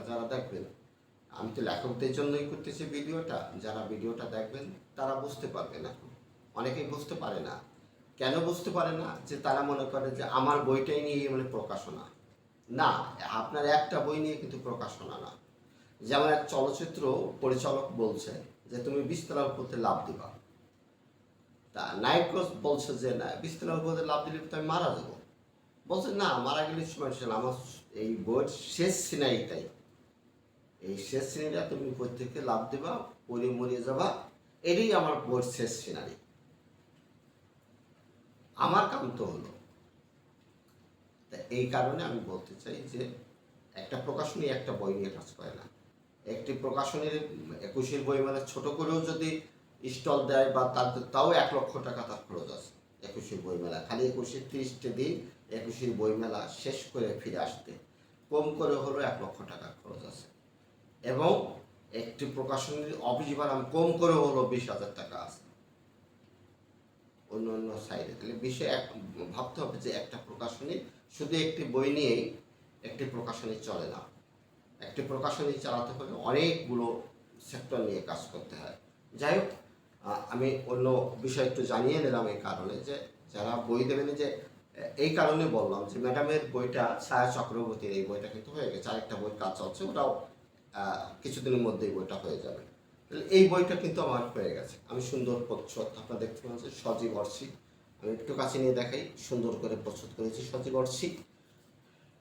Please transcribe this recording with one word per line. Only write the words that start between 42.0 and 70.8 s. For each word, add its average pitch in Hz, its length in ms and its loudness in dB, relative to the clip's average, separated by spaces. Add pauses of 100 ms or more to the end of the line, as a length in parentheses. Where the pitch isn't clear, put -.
আমি 117 100 -2 (120)
বলতে 92 220 -8 (100)
চাই - 140 -8 (140)
যে 123 100 -4 (800)
একটা - 240 -6
প্রকাশনী 151 400 -2 (120)
একটা - 220 -4
বই 98 200 0
নিয়ে 98 180 -4
কাজ - 200 -14
করে 85 220 -10
না। - 60 -16 (600)
একটি 113 260 -4 (120)
প্রকাশনীর 147 520 0 (520)
একুশের 135 400 -2
বই 139 200 4
মানে 135 120 0 (120)
ছোট 131 140 -6 (120)
করেও 160 220 2 (100)
যদি 160 200 -2 (640)
স্টল 143 260 4 (100)
দেয় 135 260 8
বা 131 80 6 (120)
তার, 127 120 4 (260)
তাও 165 160 8 (140)
এক - 140 4
লক্ষ - 160 0 (140)
টাকা 117 220 -4
তার 101 160 -8
খরচ 85 320 -6
আছে - 140 -14 (360)
একুশের - 380 -8
বই 90 180 -2
মেলা, 80 240 -2
খালি 117 240 0
একুশের 127 380 -4
তিরিশটি 131 400 -6 (100)
দিন 156 140 0 (440)
একুশের 117 420 -2
বই 107 220 4
মেলা 107 200 -2 (200)
শেষ 131 160 -4 (160)
করে 117 140 0 (140)
ফিরে - 240 -4
আসতে - 260 -8 (600)
কম 151 140 4 (140)
করে 143 240 4
হলেও 139 280 0
এক - 120 -2
লক্ষ - 140 -8 (140)
টাকা - 160 -12 (120)
খরচ - 220 -14 (100)
আছে। - 140 -16 (800)
এবং 143 280 6 (720)
একটি 117 220 -8 (120)
প্রকাশনীর 147 560 -2 (200)
অফিস 143 180 0 (100)
ভাড়া 139 160 2 (200)
কম 165 140 8 (120)
করে 170 220 10
হলেও 135 300 6
বিশ 120 180 0
হাজার 101 280 -4
টাকা - 160 -8 (100)
আছে - 160 -14 (1900)
অন্য 113 140 -4 (100)
অন্য 110 120 -4 (180)
সাইডে। - 300 -6
তাহলে 113 180 -8 (100)
বিষয় 127 320 0
এক - 80 -4 (500)
ভাবতে 127 260 -6
হবে 123 240 -4
যে 120 40 -2 (120)
একটা 120 160 -10 (100)
প্রকাশনী 135 480 -8 (400)